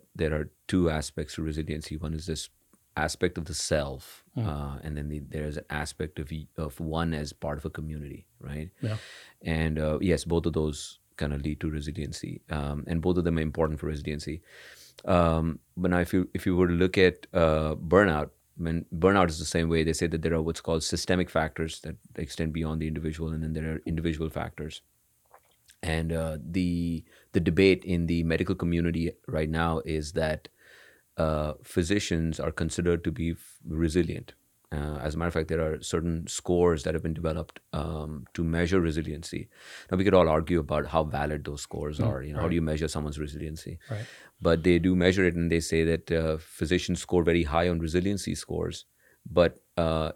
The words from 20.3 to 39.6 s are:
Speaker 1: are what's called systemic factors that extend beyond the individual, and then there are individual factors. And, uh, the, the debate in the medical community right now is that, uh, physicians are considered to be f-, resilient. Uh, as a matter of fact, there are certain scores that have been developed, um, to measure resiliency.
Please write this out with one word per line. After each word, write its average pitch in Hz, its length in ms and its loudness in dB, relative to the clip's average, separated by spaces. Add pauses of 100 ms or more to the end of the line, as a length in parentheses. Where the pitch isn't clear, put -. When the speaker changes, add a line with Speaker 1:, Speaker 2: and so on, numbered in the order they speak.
Speaker 1:
are 80 80 2
what's 80 180 -2
called 82 240 -2
systemic 90 460 0
factors 80 520 -4
that 80 140 -12 (200)
extend 80 360 -4
beyond 80 300 -2
the 80 60 -2
individual, 80 440 -6
and 80 100 -4
then 78 120 -4
there 80 220 -6
are 78 100 -10
individual 80 440 -2
factors. 78 520 -8 (1000)
And, 82 300 -2
uh, 80 320 -2
the, 85 640 -2 (260)
the 98 80 4
debate 92 460 6
in 87 220 0
the 85 160 2
medical 82 320 0
community 85 560 0 (160)
right 78 220 -2
now 82 360 0
is 78 280 -4
that, 78 360 -2 (680)
uh, 76 380 0 (100)
physicians 85 760 0
are 73 120 -4
considered 85 540 0
to 85 60 -2
be 82 200 -2
f-, - 340 -12
resilient. 80 680 0 (380)
Uh, 76 300 -4
as 76 140 -4
a - 20 -6
matter 85 120 0
of - 40 -6
fact, 80 140 -2
there 80 140 0
are 78 200 -2
certain 82 460 -2
scores 87 560 2
that 82 100 -2
have 80 80 -2
been 80 120 -2
developed, 80 460 -6 (140)
um, 78 600 -6
to 85 100 -4
measure 85 360 2
resiliency. 80 680 -4 (400)